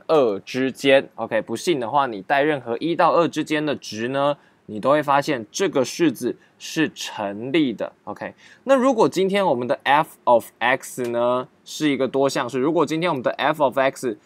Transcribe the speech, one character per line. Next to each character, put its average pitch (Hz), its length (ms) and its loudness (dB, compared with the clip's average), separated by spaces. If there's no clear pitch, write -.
二 123 320 4
之 131 320 -4
间。 135 440 4
OK， 113 260 -2
不 113 140 -6
信 151 240 -2
的 113 100 -6
话， 139 160 2
你 110 160 -8
带 143 220 0
任 147 180 -2
何 117 160 -4
一 165 180 -4
到 160 180 4
二 160 140 4
之 147 160 -4
间 151 220 -2
的 143 100 -2
值 107 340 -8
呢， 139 280 0
你 107 120 -10
都 117 120 2
会 151 100 4
发 139 180 2
现 131 320 -4
这 190 160 -2
个 147 160 2
式 160 280 0
子 113 260 -4
是 156 340 -2
成 107 580 -8
立 151 220 0
的。 92 180 -8
OK， 101 320 -12
那 269 100 4
如 262 180 4
果 208 160 4
今 185 180 0
天 196 160 0
我 160 120 2
们 123 120 -4
的 135 160 -2
f 151 420 2
of 120 240 4
x 127 500 -2
呢 120 380 0
是 151 240 -2
一 135 80 0
个 131 100 0
多 135 220 2
项 135 180 -4
式， 127 120 -4
如 139 120 0
果 160 140 2
今 160 160 -4
天 180 80 0
我 156 60 -2
们 123 80 -6
的 - 80 0
f 151 320 0
of 127 140 0
x 131 480 -2